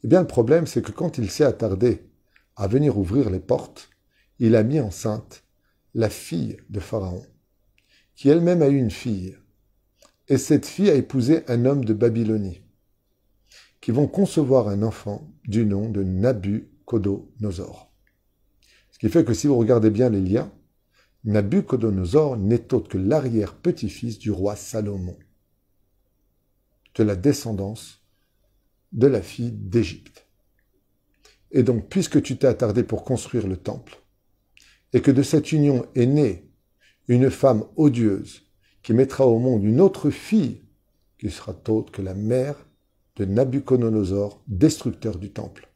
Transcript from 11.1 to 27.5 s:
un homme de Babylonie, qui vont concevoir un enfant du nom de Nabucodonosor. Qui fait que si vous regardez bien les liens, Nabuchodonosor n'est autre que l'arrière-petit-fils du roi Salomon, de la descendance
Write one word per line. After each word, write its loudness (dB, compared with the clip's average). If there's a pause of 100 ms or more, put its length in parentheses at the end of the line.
un 0
homme 0
de 0
Babylonie, -2 (1160)
qui -4
vont 2
concevoir 2
un -2
enfant -6 (140)
du 0
nom -2
de -4
Nabucodonosor. -4 (1120)
Qui 0
fait 4
que -2
si -2
vous 4
regardez 4
bien 2
les 0
liens, -2 (760)
Nabuchodonosor 0
n'est 0
autre 0
que -6
l'arrière-petit-fils -4
du -6
roi -2
Salomon, -8 (1800)
de 2
la 0
descendance -4 (920)